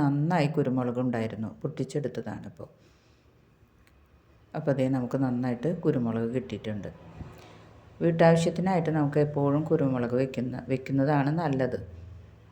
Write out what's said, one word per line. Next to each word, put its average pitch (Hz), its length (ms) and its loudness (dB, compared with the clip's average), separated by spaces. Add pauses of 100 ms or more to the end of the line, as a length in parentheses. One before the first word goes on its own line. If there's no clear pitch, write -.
നന്നായി 143 560 2
കുരുമുളക് 127 480 0
ഉണ്ടായിരുന്നു, 113 440 -2 (140)
പൊട്ടിച്ചെടുത്തതാണിപ്പോൾ. 117 1080 -8 (1900)
അപ്പോൾ 147 200 0
ദേ 127 60 2 (120)
നമുക്ക് 127 280 -2
നന്നായിട്ട് 123 460 -2 (140)
കുരുമുളക് 117 520 0
കിട്ടിയിട്ടുണ്ട്. 104 540 -6 (1120)
വീട്ടാവശ്യത്തിനായിട്ട് 165 960 4
നമുക്ക് 147 280 2
എപ്പോഴും 143 440 2
കുരുമുളക് 127 520 2
വെക്കുന്ന, 127 340 -4 (160)
വെക്കുന്നതാണ് 135 580 2 (120)
നല്ലത്. 131 360 0 (720)